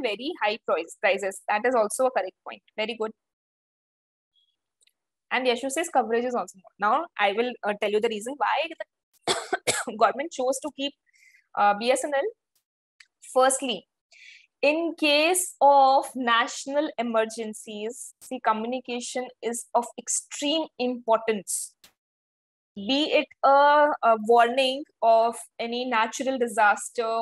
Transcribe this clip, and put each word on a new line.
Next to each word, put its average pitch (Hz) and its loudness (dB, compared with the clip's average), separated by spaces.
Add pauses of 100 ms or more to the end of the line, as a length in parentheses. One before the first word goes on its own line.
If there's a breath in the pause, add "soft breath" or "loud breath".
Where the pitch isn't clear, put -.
very 226 -6 (100)
high 214 0
price, 170 -4
prices." 190 -2
That 214 0
is 262 2
also 226 0
a 247 0
correct 196 -4 (120)
point. 226 -16 (140)
Very 214 -4
good. 220 -6 (2250)
And 254 -2
Yashu 247 0
says, 330 -4 (120)
"Coverage 233 0
is - -2
also 190 -6
more." - -20 (140)
Now, 285 0 (120)
I 202 2
will, 240 -2 (100)
uh, 208 -2
tell 208 -2
you 208 0
the 220 -2
reason 226 -10
why 240 -2
the - -14 (400)
<coughs> - -6
government 254 0
chose 262 -2
to 302 -10
keep, 277 -6 (600 soft breath)
uh, 202 4
B 233 0
S 262 0
N 294 -6
L. 294 0 (1040)
Firstly, 262 2 (720 loud breath)
in 311 0
case 311 0
of 277 6
national 254 -2
emergencies, 220 -6 (160)
the 262 -8
communication 240 -4 (140)
is 233 -6 (100)
of 240 0 (120)
extreme - -4 (120)
importance. 226 -4 (1000)
Be 262 -2
it 285 4 (180)
a, 285 6 (140)
a 226 4 (120)
warning 254 4 (180)
of 226 4 (220)
any 233 -6
natural 254 -2
disaster, 226 0 (120)